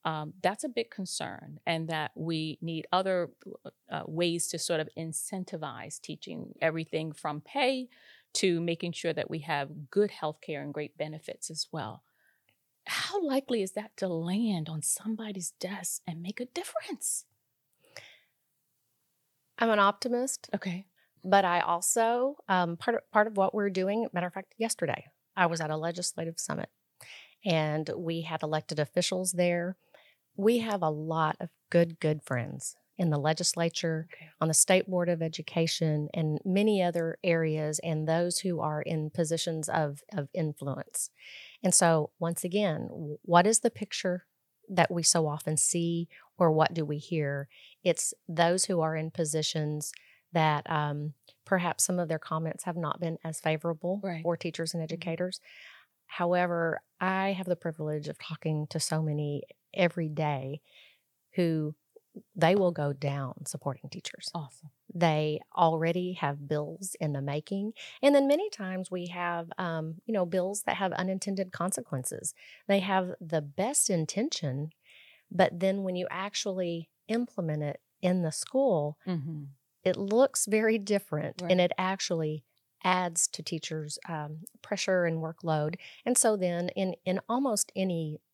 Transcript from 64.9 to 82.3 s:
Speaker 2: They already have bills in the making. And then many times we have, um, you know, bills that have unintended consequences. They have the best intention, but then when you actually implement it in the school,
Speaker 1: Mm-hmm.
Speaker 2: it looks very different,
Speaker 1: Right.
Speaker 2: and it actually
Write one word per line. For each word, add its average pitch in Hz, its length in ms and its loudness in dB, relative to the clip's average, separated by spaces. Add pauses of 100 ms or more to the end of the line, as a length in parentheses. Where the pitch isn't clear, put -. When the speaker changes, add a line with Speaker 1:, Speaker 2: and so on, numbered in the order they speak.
Speaker 2:
They 156 460 2 (180)
already 170 560 4
have 143 340 -2
bills 156 520 -4
in 151 140 0
the 139 100 -2
making. 196 500 -4 (300)
And 285 100 8
then 277 140 8
many 359 240 2
times 185 400 -6
we 180 160 -4
have, 175 500 -4
um, 160 380 -4 (100)
you 226 80 -2
know, 190 120 2
bills 185 380 -2
that - 120 2
have 190 180 0
unintended 190 580 -2
consequences. 175 840 -4 (320)
They 196 140 4
have 185 380 0
the 160 220 -2
best 185 480 0
intention, 160 800 0 (640)
but 175 280 4
then 190 220 0
when 185 140 -2
you 180 160 -2
actually 185 800 -4 (180)
implement 180 560 -2
it 143 180 -6 (220)
in 185 180 2
the 156 100 0
school, 175 760 0
Speaker 1:
Mm-hmm. 156 380 -4 (380)
Speaker 2:
it 185 140 2
looks 220 480 4
very 220 320 2
different, 196 640 -2
Speaker 1:
Right. 180 100 0
Speaker 2:
and 180 80 6
it 180 200 4
actually 165 640 -2 (400)